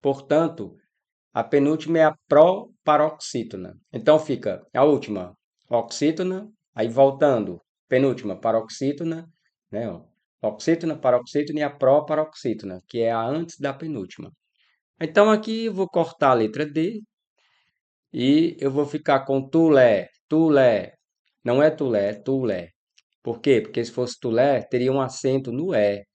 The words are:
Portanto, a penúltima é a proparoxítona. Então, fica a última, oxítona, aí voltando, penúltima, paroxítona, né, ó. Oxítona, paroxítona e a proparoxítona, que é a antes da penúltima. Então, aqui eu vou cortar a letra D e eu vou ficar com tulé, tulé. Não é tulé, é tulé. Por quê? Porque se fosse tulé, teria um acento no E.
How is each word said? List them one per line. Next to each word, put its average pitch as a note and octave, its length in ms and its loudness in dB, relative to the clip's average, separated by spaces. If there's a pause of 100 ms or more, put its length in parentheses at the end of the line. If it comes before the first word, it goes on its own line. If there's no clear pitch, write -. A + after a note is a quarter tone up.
Portanto, C#3+ 760 -2 (560)
a A2+ 120 -2
penúltima D3+ 540 0
é D#3+ 60 6
a D#3 120 2 (120)
proparoxítona. D3+ 1500 0 (140)
Então, C3 260 4
fica A2+ 560 -4
a B2+ 100 2
última, G#2 520 -2 (320)
oxítona, F3 840 -4 (240)
aí A2+ 140 -4
voltando, C3 720 2 (280)
penúltima, B2 480 -2
paroxítona, C#3+ 960 -4 (400)
né, A2+ 180 -8
ó. E2+ 140 -12 (400)
Oxítona, D#3+ 540 -2
paroxítona C#3+ 640 -2
e - 20 -2
a D3 80 -4
proparoxítona, C#3 1200 -2
que A#2+ 120 -8
é A2+ 120 2
a A2+ 140 -2
antes E3 320 -6
da C#3 140 -6
penúltima. C3+ 600 -12 (680)
Então, G3+ 300 4
aqui A3 360 -2
eu G#3+ 80 -4
vou F#3 140 -4
cortar D#3 420 0
a C3 40 6
letra A2+ 300 0
D D#3+ 380 -4 (1120)
e C#3+ 480 2
eu C#3 100 -2
vou C#3 160 -2
ficar C#3+ 400 0
com C3+ 200 -2
tulé, C3+ 600 4 (200)
tulé. C3+ 680 2 (500)
Não B2 180 2
é D#3 80 4
tulé, A#2 400 -2
é G#2+ 40 -8
tulé. G#2+ 560 -4 (520)
Por A#2 180 -8
quê? C3 200 4
Porque A#2 240 -6
se A#2 60 -10
fosse B2 280 -8
tulé, B2 440 0
teria B2+ 300 -2
um C3+ 80 -2
acento C3 520 -4
no D#3 220 -6
E. G#2 400 0